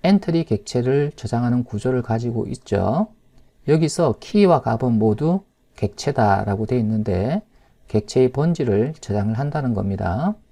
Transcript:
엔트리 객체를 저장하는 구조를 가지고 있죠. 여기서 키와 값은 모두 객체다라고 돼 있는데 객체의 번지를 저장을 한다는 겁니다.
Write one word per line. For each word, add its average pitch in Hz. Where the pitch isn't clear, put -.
엔트리 175
객체를 131
저장하는 120
구조를 123
가지고 117
있죠. 104
여기서 156
키와 185
값은 117
모두 139
객체다라고 104
돼 123
있는데 107
객체의 127
번지를 139
저장을 104
한다는 143
겁니다. 101